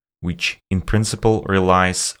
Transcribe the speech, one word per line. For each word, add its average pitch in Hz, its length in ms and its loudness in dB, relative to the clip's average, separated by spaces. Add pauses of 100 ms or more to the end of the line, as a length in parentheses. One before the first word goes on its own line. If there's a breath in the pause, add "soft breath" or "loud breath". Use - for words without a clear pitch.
(200)
which - 400 -6 (100)
in 92 120 0
principle 110 680 0
relies 92 720 2